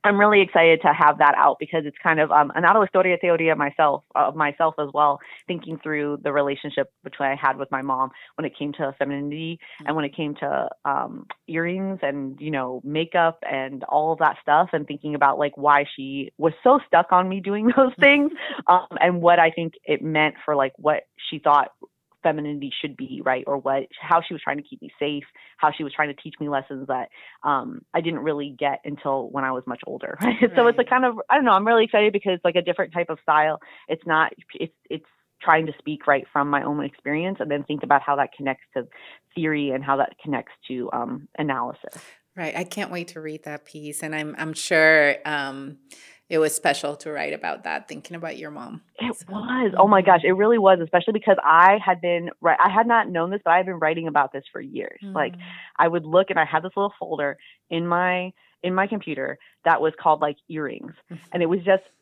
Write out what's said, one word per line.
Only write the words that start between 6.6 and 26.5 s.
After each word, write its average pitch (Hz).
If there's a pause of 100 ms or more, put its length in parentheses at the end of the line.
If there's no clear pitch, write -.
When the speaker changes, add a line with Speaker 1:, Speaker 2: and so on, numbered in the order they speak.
Speaker 1:
which -
I 135
had 139
with 139
my 131
mom 131 (260)
when 160
it -
came 147
to 139
femininity 143 (260)
and 151
when 156
it 139
came 147
to, 143 (160)
um, - (220)
earrings 180
and, 139
you 151
know, 127
makeup 165 (100)
and 131
all 156
of 156
that 156
stuff, 160
and 151
thinking 151
about, 139
like, 147
why 143 (100)
she 135
was 156 (100)
so 269
stuck 175
on 185
me 190
doing 202
<laughs> 247
those 262
things, 285 (180)
Speaker 2:
<laughs> -
Speaker 1:
um, 180 (160)
and 175
what 170
I 165
think 165 (100)
it 151
meant 151 (100)
for, 151
like, 135
what 151 (260)
she 135
thought 147 (500)
femininity 147 (120)
should 147
be, 135
right? 131
Or 143
what, 135 (140)
how 170
she 170
was 151
trying 139
to 147
keep -
me -
safe, 147 (320)
how 151
she 156
was 135
trying 147
to -
teach 156
me 147